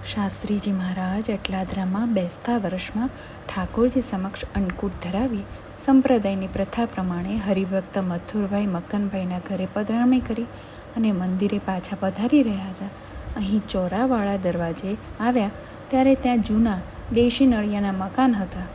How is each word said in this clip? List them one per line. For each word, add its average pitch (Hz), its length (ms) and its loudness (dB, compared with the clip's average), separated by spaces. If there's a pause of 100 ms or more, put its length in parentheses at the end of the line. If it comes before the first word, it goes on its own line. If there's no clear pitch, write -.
(140)
શાસ્ત્રીજી 202 580 0
મહારાજ 185 580 -2
અટલાદરામાં 196 840 -2
બેસતા 190 420 0
વર્ષમાં 196 540 -2 (440)
ઠાકોરજી 233 460 2
સમક્ષ 196 440 -2 (120)
અન્નકૂટ 190 340 -2 (120)
ધરાવી 202 400 -2 (360)
સંપ્રદાયની 226 680 4
પ્રથા 196 380 -2
પ્રમાણે 185 520 -2
હરિભક્ત 190 600 -2
મથુરભાઈ 196 680 -2
મકનભાઈના 185 720 -2
ઘરે 185 340 -4
પધરામણી 240 480 4
કરી 226 220 -4 (540)
અને 220 160 4
મંદિરે 185 460 0
પાછા 190 420 -4
પધારી 202 420 4
રહ્યા 196 280 0
હતા. 196 160 -8 (500)
અહીં 202 320 2
ચોરાવાળા 202 680 2
દરવાજે 175 600 -2 (240)
આવ્યા 226 300 2 (380)
ત્યારે 262 260 6
ત્યાં 247 280 2
જૂના 214 340 2 (360)
દેશી 240 340 6
નળિયાના 208 460 2
મકાન 196 420 2
હતા. 190 260 -2 (140)